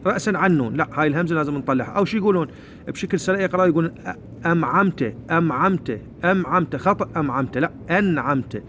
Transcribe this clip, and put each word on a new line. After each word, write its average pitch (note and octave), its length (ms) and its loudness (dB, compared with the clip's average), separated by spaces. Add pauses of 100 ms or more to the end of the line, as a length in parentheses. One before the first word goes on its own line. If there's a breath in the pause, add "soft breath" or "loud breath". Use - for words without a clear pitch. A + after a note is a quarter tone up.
رأسًا G3+ 320 0
عن F3+ 140 4
النون، C3 260 2
لا، D#3 160 0
هاي D3+ 140 2
الهمزة D#3+ 280 0
لازم D3 220 0
نطلعها. C3 340 0
أو G3 140 2
شو G#3 120 -2
يقولون F#3 300 2 (400 loud breath)
بشكل - 320 -4
سريع F#3 220 0
يقرأ، F#3 240 2
يقولون: E3 260 4 (160)
أ-، - 60 -8 (320)
أمعمت، E3 720 2 (140)
أمعمت، E3 720 0 (220)
أمعمت، F3 520 2
خطأ، C3+ 440 0
أمعمت، C3+ 380 -2
لا، C#3 160 0 (160)
أنعمت. C#3+ 800 0